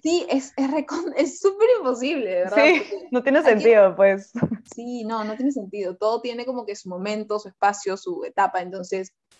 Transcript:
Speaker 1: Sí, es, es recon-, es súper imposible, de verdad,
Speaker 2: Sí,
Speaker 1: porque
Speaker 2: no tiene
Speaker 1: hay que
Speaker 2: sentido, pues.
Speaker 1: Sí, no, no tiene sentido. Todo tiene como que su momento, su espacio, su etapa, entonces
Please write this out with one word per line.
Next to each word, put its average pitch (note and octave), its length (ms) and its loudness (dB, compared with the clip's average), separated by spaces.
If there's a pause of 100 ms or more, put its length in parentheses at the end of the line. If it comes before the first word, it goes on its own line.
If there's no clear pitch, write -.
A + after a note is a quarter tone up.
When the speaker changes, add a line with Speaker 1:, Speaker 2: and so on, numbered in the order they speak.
Speaker 1:
Sí, E4+ 280 0
es, C4+ 280 -2
es C4+ 140 0
recon-, D#4 440 -6
es D4 240 -2
súper G4+ 280 2 (100)
imposible, B3+ 520 -2
de F3+ 100 -2
verdad, F#3+ 180 0
Speaker 2:
Sí, D#4 320 6
Speaker 1:
porque - 220 -10
Speaker 2:
no B3 120 0
tiene C#4 160 4
Speaker 1:
hay E4 40 -2
que - 60 6
Speaker 2:
sentido, G#3 460 6
pues. G3 360 2 (440)
Speaker 1:
Sí, A#3+ 300 -10
no, A3 180 -4
no G#3+ 140 -8
tiene C4 140 0
sentido. G3 440 -8
Todo A3 240 -2
tiene A#3+ 260 -8
como B3 200 -8
que G#3 100 -8
su F#3 140 -16
momento, G#3 500 -6
su G#3 80 -16
espacio, G3+ 480 -2
su F3+ 300 -10
etapa, F#3 360 -2
entonces F#3+ 520 -8 (260)